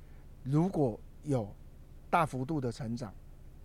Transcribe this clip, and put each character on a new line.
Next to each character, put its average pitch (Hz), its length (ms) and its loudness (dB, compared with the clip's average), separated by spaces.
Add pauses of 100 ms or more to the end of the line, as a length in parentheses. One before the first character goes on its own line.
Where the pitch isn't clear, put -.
(440)
如 156 260 6
果 139 300 4 (240)
有 120 280 2 (600)
大 175 120 8
幅 131 220 0
度 147 160 0
的 123 100 2
成 117 240 -4
长， 117 160 -6 (540)